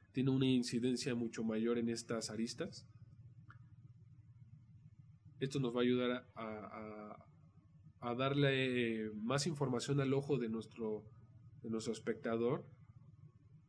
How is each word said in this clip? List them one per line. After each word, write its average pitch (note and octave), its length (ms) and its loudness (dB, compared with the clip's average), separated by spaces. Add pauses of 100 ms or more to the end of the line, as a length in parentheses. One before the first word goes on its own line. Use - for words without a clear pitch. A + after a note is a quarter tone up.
(120)
tiene C3 180 2
una C3+ 160 4
incidencia B2 680 2
mucho A#2 300 -2
mayor A2+ 320 2
en A#2 140 2
estas A2+ 400 -4
aristas. A#2 580 -6 (2500)
Esto C#3+ 220 -2
nos A#2+ 160 0
va B2 40 6
a B2 40 6
ayudar B2 260 4
a, B2 240 -4
a, G#2+ 840 -10 (840)
a, A#2 100 -2
a A#2+ 40 0
darle B2+ 1000 2
más B2 320 0
información C#3+ 540 0
al C3+ 140 2
ojo C#3 240 2
de A#2 100 0
nuestro, A2 560 -4 (580)
de A2+ 60 -8
nuestro A2+ 240 -2
espectador. A#2 720 0 (1040)